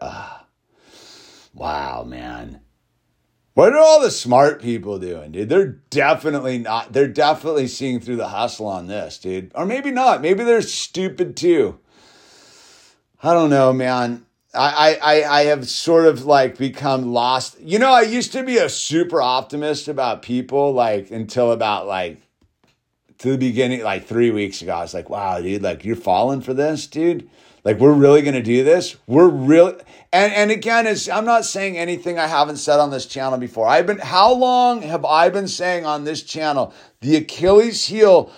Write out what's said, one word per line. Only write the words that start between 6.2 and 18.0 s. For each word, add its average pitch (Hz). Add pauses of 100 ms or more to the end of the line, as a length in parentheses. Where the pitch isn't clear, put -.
not, 113
they're 139
definitely 147
seeing 127
through 120
the 101
hustle 110
on 92
this, 92
dude. 92
Or 160
maybe 262
not. 247
Maybe 190
they're 233
stupid 180
too. 147 (1400)
I 165
don't 165
know, 135
man. 123 (280)
I, 147
I, 151
I, 147
I 147
have 147
sort 165
of, 135
like, 139
become 131
lost. 123
You 170
know, 262
I 247